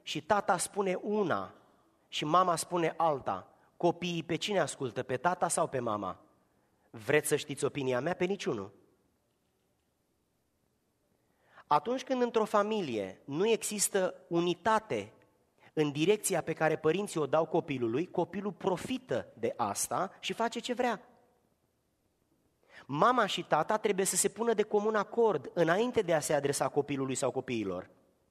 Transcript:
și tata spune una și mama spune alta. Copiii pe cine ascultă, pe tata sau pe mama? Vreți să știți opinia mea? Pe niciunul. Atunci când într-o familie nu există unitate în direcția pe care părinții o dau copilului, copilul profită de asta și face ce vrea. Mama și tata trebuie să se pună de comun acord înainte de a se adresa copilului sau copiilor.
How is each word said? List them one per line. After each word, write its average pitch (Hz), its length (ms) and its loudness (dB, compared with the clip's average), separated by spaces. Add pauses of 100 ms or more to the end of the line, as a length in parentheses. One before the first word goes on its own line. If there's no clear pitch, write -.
și - 200 -8
tata 202 360 2
spune 190 440 -2
una 156 520 -2 (540)
și - 180 -6
mama 175 300 4
spune 165 420 -2
alta. 123 500 0 (300)
Copiii 170 460 0
pe 165 120 -4
cine 190 240 0
ascultă, 131 440 -2
pe 127 140 -4
tata 180 300 0
sau 160 200 0
pe 135 120 -4
mama? 104 400 -2 (720)
Vreți 123 380 2
să 151 80 2
știți 143 300 -4
opinia 131 340 0
mea? 160 140 -2
Pe 180 120 -2
niciunul. 135 460 -4 (3000)
Atunci 233 360 2
când 254 180 0
într-o 226 240 4
familie 170 800 0
nu 160 220 0
există 202 680 0 (120)
unitate 170 840 0 (600)
în 151 180 2
direcția 170 500 2
pe 165 120 -4
care 156 240 2
părinții 170 420 0
o 147 60 0
dau 151 200 2
copilului, 139 600 0
copilul 190 440 -4
profită 175 840 -4
de 110 240 -4
asta 120 640 -4
și - 140 -8
face 233 260 -4
ce 247 140 -6
vrea. 240 280 -2 (1800)
Mama 214 400 4
și 180 180 -4
tata 160 340 2
trebuie 202 280 0
să 185 100 -2
se 180 140 0
pună 226 240 0
de 208 100 2
comun 214 320 0
acord 202 580 0
înainte 196 480 2
de 170 120 0
a 156 60 4
se 156 140 0
adresa 139 340 2
copilului 135 480 -2
sau 123 160 0
copiilor. 104 580 -4 (420)